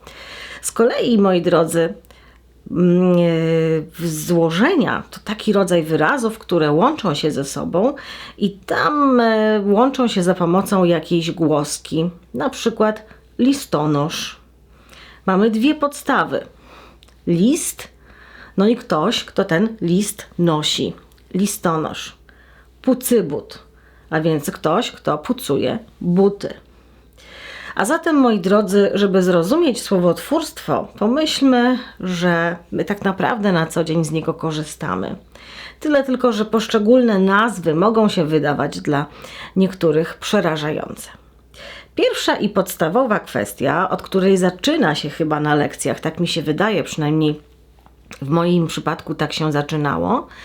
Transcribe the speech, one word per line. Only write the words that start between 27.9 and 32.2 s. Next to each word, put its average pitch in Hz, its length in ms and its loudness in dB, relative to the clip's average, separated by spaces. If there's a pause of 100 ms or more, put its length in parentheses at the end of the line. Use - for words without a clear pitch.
moi 240 240 4
drodzy, 196 540 2
żeby 190 300 2
zrozumieć 190 580 2
słowotwórstwo, 180 1080 -2 (120)
pomyślmy, 254 800 2 (200)
że 175 560 0 (160)